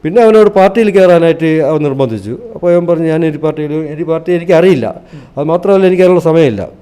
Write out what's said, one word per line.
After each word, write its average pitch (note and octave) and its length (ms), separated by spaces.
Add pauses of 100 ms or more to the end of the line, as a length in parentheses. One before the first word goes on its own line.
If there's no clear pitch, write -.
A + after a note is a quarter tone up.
പിന്നെ G3+ 200
അവനോട് A3 260
പാർട്ടിയിൽ G3 400
കയറാനായിട്ട് E3+ 560
അവൻ D#3 380
നിർബന്ധിച്ചു. B2+ 540 (180)
അപ്പോൾ F3 180
അവൻ F3 140
പറഞ്ഞു, E3+ 200
"ഞാൻ D#3+ 180
ഒരു D3+ 120
പാർട്ടിയിൽ, D3+ 360
എനിക്ക് D#3 300
പാർട്ടി E3 280
എനിക്കറിയില്ല, E3+ 640 (420)
അത് D3 80
മാത്രമല്ല F3+ 400
എനിക്ക് F#3 160
അതിനുള്ള F3+ 200
സമയമില്ല D#3+ 460 (140)